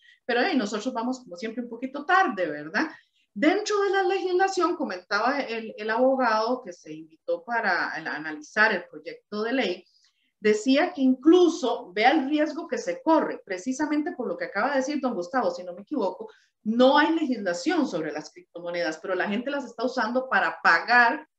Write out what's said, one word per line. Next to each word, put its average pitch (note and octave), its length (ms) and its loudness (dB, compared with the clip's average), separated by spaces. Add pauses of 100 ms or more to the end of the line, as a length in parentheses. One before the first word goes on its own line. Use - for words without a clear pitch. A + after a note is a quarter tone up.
(260)
pero, A#3+ 160 0
eh, F4+ 140 2
nosotros A3 380 -2
vamos B3 260 -4
como F3 160 -16
siempre A3+ 280 -8
un G#3+ 60 -12
poquito C4 360 -10
tarde, C#4 420 2
¿verdad? D#3+ 400 -4 (520)
Dentro G4+ 420 2
de G4 100 2
la G4 100 2
legislación, F#4 760 0
comentaba A3 680 -2
el, A3+ 360 -8
el G#3+ 140 -6
abogado B3 720 2
que F3 80 -14
se - 180 -18
invitó D#3+ 540 -8
para G3 480 -2
analizar D#3 800 -2
el F3 120 -4
proyecto D#3+ 580 -10
de A#3 100 -2
ley, G#3 320 -2 (540)
decía C4 520 4
que C#4 120 -2
incluso B3+ 880 4
vea A3+ 200 4
el C4+ 160 2
riesgo D4+ 380 0
que A#3 120 -4
se F3 240 -6
corre, D4 420 2
precisamente D4 680 -4
por A3+ 140 -6
lo F3 80 -4
que E3+ 100 -6
acaba A3+ 260 -2
de C#4 60 0
decir C4+ 220 -2
don B3 140 -2
Gustavo, F#3 380 -2
si F3 120 -10
no F3 120 -12
me G3+ 80 -16
equivoco, - 480 -4 (320)
no B3+ 340 4
hay D#4 160 4
legislación B3+ 760 0
sobre D#3+ 240 -4
las D3+ 220 -10
criptomonedas, F3 640 -6
pero G3 160 -6
la F3+ 160 -2
gente A#3+ 220 -4
las C#4 140 -6
está A#3 200 -8
usando B3 420 -2
para F3+ 360 0
pagar A#3 640 4 (100)